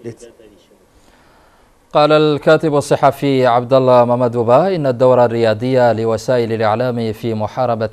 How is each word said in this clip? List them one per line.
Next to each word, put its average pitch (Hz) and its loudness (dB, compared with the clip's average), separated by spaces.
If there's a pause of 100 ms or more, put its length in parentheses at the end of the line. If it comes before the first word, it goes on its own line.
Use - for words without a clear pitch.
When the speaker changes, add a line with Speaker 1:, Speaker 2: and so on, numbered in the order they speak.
Speaker 1:
لت- 117 -18 (1600)
Speaker 2:
قال 151 2
الكاتب 156 2
الصحفي 139 0
عبد 123 0
الله 127 4
ممدوبة 120 0
إن 147 -4
الدور 127 2
الريادي 117 0
لوسائل 113 -2
الإعلام 113 -2
في 113 -6
محاربة 110 -6